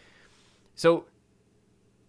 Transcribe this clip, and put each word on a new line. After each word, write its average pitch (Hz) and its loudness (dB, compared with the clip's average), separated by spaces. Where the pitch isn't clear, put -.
So 170 0